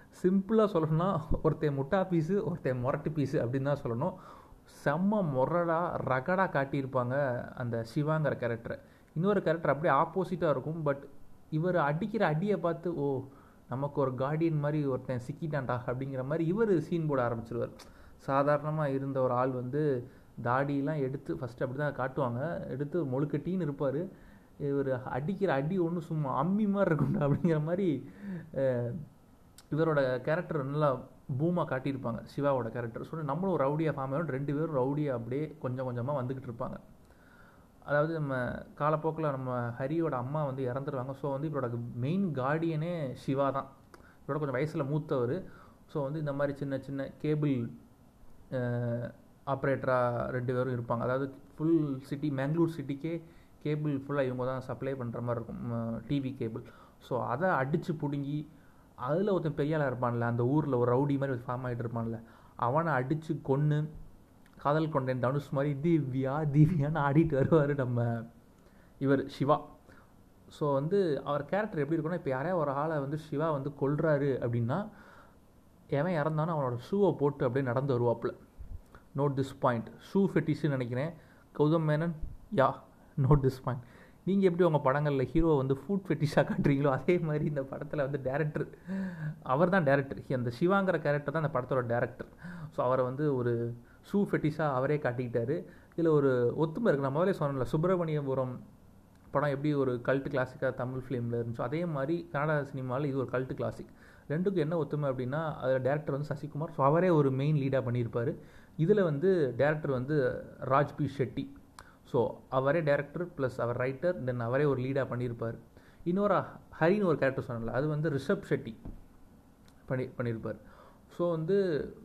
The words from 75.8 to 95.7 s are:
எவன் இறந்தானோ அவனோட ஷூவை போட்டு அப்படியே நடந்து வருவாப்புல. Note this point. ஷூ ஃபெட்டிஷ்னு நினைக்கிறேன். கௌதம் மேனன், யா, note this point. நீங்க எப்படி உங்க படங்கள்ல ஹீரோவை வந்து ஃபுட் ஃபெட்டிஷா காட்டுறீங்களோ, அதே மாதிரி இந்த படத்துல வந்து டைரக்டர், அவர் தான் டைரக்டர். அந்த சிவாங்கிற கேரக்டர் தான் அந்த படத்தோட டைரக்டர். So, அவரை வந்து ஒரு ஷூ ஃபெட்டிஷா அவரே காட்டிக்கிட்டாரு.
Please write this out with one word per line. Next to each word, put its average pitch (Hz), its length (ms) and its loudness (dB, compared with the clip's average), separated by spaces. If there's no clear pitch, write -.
எவன் 156 260 0
இறந்தானோ 156 380 0
அவனோட 127 280 -2
ஷூவை 196 260 4
போட்டு 139 280 0
அப்படியே 131 200 2
நடந்து 127 340 0
வருவாப்புல. 120 360 0
Note 139 200 0
this 135 220 -2
point. 120 280 2
ஷூ - 300 -6
ஃபெட்டிஷ்னு 170 520 2
நினைக்கிறேன். 127 440 -2
கௌதம் 151 300 4
மேனன், 160 240 2
யா, 135 180 6
note 135 200 8
this 131 200 0
point. 123 160 -4
நீங்க 190 240 4
எப்படி 175 160 4
உங்க 147 280 4
படங்கள்ல 143 400 2
ஹீரோவை 160 240 6
வந்து 135 180 2
ஃபுட் 196 340 -4
ஃபெட்டிஷா 151 260 0
காட்டுறீங்களோ, 143 560 4
அதே 170 280 2
மாதிரி 151 260 -2
இந்த 147 160 -2
படத்துல 143 360 -8
வந்து 139 260 -2
டைரக்டர், 147 460 -2
அவர் 151 260 2
தான் 185 140 4
டைரக்டர். 139 400 2
அந்த 123 240 -2
சிவாங்கிற 190 400 2
கேரக்டர் 143 320 -2
தான் 160 100 -2
அந்த 139 180 0
படத்தோட 123 260 0
டைரக்டர். 120 400 -2
So, 135 160 -2
அவரை 131 180 4
வந்து 135 320 0
ஒரு 120 400 0
ஷூ 196 40 2
ஃபெட்டிஷா 156 560 2
அவரே 139 240 2
காட்டிக்கிட்டாரு. 123 680 -2